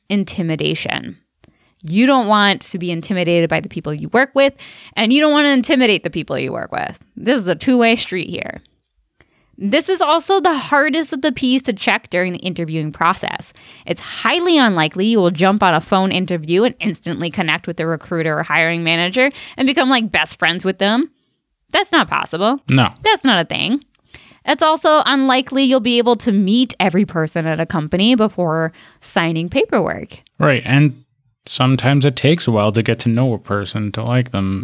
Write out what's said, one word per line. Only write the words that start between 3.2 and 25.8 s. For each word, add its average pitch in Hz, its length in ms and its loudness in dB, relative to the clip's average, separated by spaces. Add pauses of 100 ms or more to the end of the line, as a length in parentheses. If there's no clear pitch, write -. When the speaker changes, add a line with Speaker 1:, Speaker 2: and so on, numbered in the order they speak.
Speaker 1:
by 160 120 0
the - 80 -10
people 151 260 -8
you 151 140 -8
work 262 260 2
with, 277 180 4 (400)
and 220 180 0
you 285 100 4
don't 302 100 4
wanna 294 180 4
intimidate 254 540 2
the 160 80 -6
people 143 260 -6
you 131 160 -4
work - 180 -10
with. - 320 -8 (120)
This 240 260 0
is 180 60 -8
a 180 80 0
two-way 233 400 2
street - 340 -6
here. - 320 -12 (1000)
This 233 280 0
is 370 100 0
also 339 400 2
the 311 180 2
hardest 294 540 0
of 269 100 -6
the 302 120 0
P's 254 300 0
to 233 100 -2
check 202 360 -2
during 180 220 -2
the - 80 -8
interviewing 160 540 -6
process. - 580 -2 (340)
It's 175 140 -6
highly 339 580 0
unlikely 190 500 2
you 226 120 2
will 180 120 4
jump 190 320 2
on 180 100 4
a 160 80 0
phone 190 320 0
interview 180 500 0
and - 160 0
instantly 170 500 -6
connect 165 380 -4
with 170 80 -6
the 165 100 -4
recruiter 160 520 -4
or 156 60 -2
hiring 165 420 0
manager 180 460 0 (260)
and 262 100 0
become, 262 220 2
like, 226 240 0
best 156 260 -2
friends 175 240 -2
with 190 140 -2
them. 226 340 0 (600)
That's 370 200 0
not 277 160 2
possible. 185 640 -2
Speaker 2:
No. 131 320 4
Speaker 1:
That's 427 240 2
not 190 200 2
a - 40 -10
thing. 269 340 -4 (640)
It's 302 180 0
also 311 420 4
unlikely 269 600 2
you'll 262 160 2